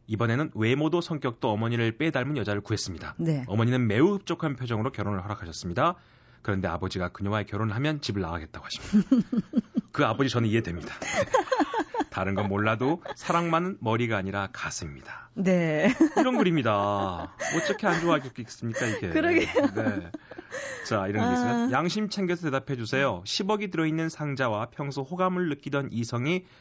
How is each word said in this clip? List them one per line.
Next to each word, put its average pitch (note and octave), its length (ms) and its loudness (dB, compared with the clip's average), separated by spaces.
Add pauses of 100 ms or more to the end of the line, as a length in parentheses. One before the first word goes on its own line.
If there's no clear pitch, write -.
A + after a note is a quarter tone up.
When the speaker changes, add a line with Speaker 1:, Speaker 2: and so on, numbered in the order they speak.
Speaker 1:
이번에는 A#2 480 0
외모도 D3 460 2
성격도 C3+ 500 -2
어머니를 A#2 480 2
빼닮은 D3 400 0
여자를 G2+ 240 -2
구했습니다. F#2 560 -4
Speaker 2:
네. D#3 280 0
Speaker 1:
어머니는 A#2 400 2
매우 C3+ 280 4
흡족한 E3 420 -4
표정으로 A#2+ 340 -2
결혼을 G2 320 -4
허락하셨습니다. F#2+ 720 -2 (480)
그런데 F#2+ 260 0
아버지가 F2+ 420 -2
그녀와의 G2+ 360 -2
결혼을 G#2 300 -2
하면 D3 240 -2
집을 G2+ 220 -2
나가겠다고 E2 420 -8
하십니다. - 440 0 (440)
<laughs> - 400 -2
그 C#3 140 4
아버지 B2+ 240 2
저는 A#2 180 2
이해됩니다. G#2 500 0
<laughs> A#4+ 1120 0
다른 F#2+ 240 -2
건 G2 140 0
몰라도 A2 540 2 (120)
사랑만은 E3+ 680 0
머리가 A2+ 360 2
아니라 G2 360 -2
가슴입니다. - 840 -10
Speaker 2:
네. F3 600 2 (240)
Speaker 1:
이런 B3+ 200 4
글입니다. G2+ 960 2 (240)
어떻게 F#3+ 300 -2
안 E3 140 2
좋아하겠습니까, C3 840 -2
이게. G2+ 240 -2
Speaker 2:
그러게요. E4 360 4 (280)
Speaker 1:
네. G3 360 -2 (800)
자, G2 180 2
이런 G#3 220 2
게 B3 60 2
있습니다. B3 220 2
Speaker 2:
아. A#3 140 2
Speaker 1:
양심 F#3 380 0
챙겨서 F3 420 -2
대답해 C3+ 260 -2
주세요. A#2 500 0
십억이 G3+ 440 -2
들어있는 D#3+ 380 0
상자와 B2+ 640 -2
평소 C#3+ 300 -6
호감을 F3+ 480 0
느끼던 C#3 420 -2
이성이 B2 540 -2 (140)